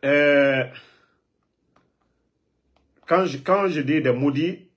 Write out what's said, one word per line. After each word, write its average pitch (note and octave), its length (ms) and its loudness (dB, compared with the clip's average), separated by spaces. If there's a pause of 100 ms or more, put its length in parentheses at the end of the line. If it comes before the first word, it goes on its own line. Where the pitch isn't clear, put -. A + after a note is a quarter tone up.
Euh, C#3+ 600 2 (2500)
quand F#3 180 0
je, C3+ 140 -6
quand F#3+ 300 -2
je D#3 120 -4
dis C#3+ 220 -2
des B2+ 100 0
maudits C#3+ 640 -4